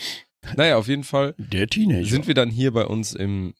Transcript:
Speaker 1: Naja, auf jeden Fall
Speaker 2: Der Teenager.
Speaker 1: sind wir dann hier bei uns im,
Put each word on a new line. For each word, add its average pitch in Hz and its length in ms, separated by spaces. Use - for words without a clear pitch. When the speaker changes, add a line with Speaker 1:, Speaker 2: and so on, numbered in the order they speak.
Speaker 1:
Naja, 147 200
auf 110 120
jeden 139 160
Fall 139 340
Speaker 2:
Der 98 280
Teenager. 156 400
Speaker 1:
sind 131 200
wir 156 80
dann 123 160
hier 127 220
bei 113 120
uns 107 300
im, 98 460